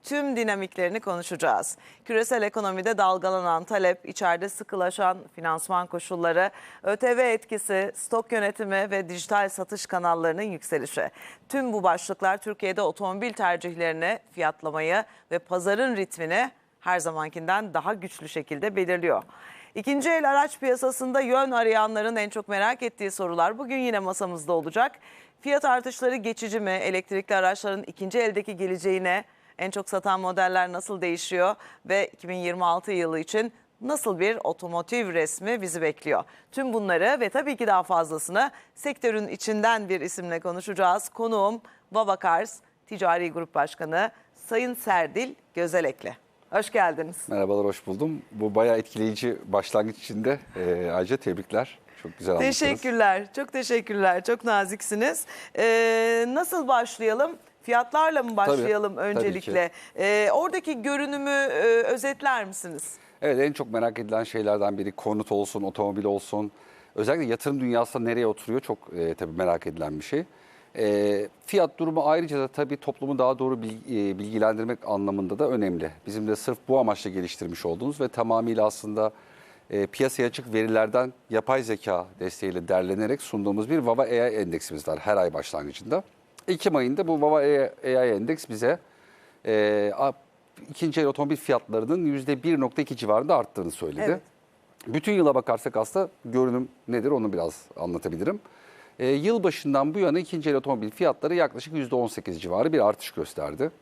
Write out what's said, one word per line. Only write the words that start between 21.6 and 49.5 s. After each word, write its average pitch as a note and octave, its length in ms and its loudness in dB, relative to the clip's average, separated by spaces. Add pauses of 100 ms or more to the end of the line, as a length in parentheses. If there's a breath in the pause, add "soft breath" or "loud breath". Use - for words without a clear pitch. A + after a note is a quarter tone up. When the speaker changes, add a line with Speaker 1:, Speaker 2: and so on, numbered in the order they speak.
Speaker 1:
en G#3 120 -2
çok G#3 200 -10
merak G#3 340 0
ettiği G#3 280 -4
sorular F3+ 480 0
bugün C4 200 -4
yine A#3+ 200 0
masamızda F3+ 540 -4
olacak. E3+ 400 0 (480 loud breath)
Fiyat C#4 240 0
artışları B3+ 520 2
geçici A3+ 440 -4
mi? G3+ 100 -2
Elektrikli F#3+ 640 -2
araçların F#3+ 480 0
ikinci F#3+ 360 -6
eldeki G#3 380 -2
geleceğine, F#3 680 -2 (340 soft breath)
en F#3 120 -4
çok G3 180 -6
satan F#3+ 320 0
modeller F#3 520 0
nasıl F#3 280 -8
değişiyor F3+ 540 0 (320 loud breath)
ve G3 200 2
iki - 220 -16
bin F#3 60 -6
yirmi F3+ 300 -2
altı F3 280 0
yılı E3 280 0
için A3 320 -2 (280 soft breath)
nasıl A3+ 400 -2
bir G#3+ 240 2
otomotiv F3 680 -4
resmi F#3 500 -2
bizi E3+ 200 -4
bekliyor? D3+ 420 0 (280 loud breath)
Tüm C4 200 -4
bunları G#3 480 2
ve G#3+ 80 0
tabii C4+ 280 -2
ki A#3 100 -2
daha F#3 160 4
fazlasını E3+ 680 0 (240 loud breath)
sektörün A3+ 540 -2
içinden G#3+ 600 0
bir F#3 120 0
isimle F3 400 -6
konuşacağız. F#3 680 0
Konuğum A3+ 520 0 (320 loud breath)
Vava G3 300 2
Cars F3+ 360 2 (280 soft breath)
Ticari F3 460 0
Grup E3 220 -8
Başkanı D#3+ 560 0 (240 soft breath)
Sayın B3 400 -2
Serdil G3+ 600 0 (200)
Gözelekli. D#3+ 600 -2 (340)
Hoş G#3 200 0
geldiniz. E3+ 460 2 (120)
Speaker 2:
Merhabalar, G2+ 380 2
hoş G2 200 -2
buldum. C#3+ 360 -4 (100)
Bu G#2+ 220 -2
bayağı A2+ 240 6
etkileyici A2 680 -2
başlangıç G#2+ 540 0